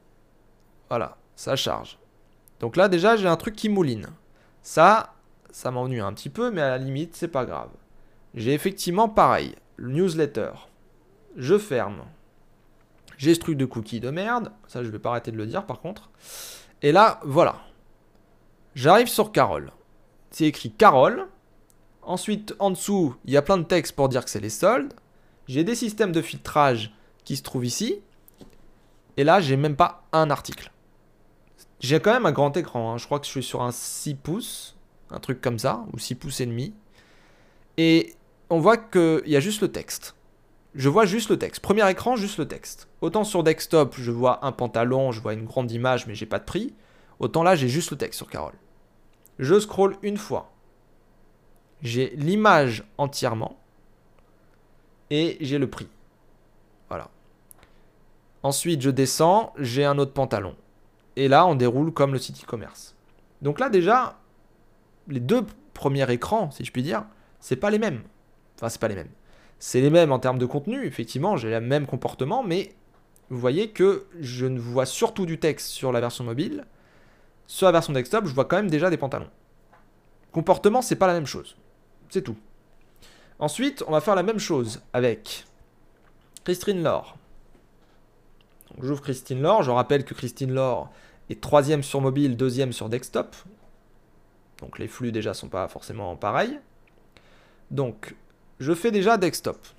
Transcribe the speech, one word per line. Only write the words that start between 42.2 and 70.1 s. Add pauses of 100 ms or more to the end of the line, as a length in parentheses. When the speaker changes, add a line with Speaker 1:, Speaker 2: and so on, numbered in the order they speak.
Speaker 1:
le
texte. (120)
Autant
sur
desktop,
je
vois
un
pantalon,
je
vois
une
grande
image,
mais
j'ai
pas
de
prix. (460)
Autant
là,
j'ai
juste
le
texte
sur
Carole. (840)
Je
scrolle
une
fois. (1300)
J'ai
l'image (140)
entièrement. (1500)
Et
j'ai
le
prix. (1040)
Voilà. (1300)
Ensuite,
je
descends,
j'ai
un
autre
pantalon. (600)
Et
là,
on
déroule
comme
le
site
e-commerce. (460)
Donc
là,
déjà, (880)
les
deux (280)
premiers
écrans,
si
je
puis
dire, (340)
c'est
pas
les
mêmes. (540)
Enfin,
c'est
pas
les
mêmes. (480)
C'est
les
mêmes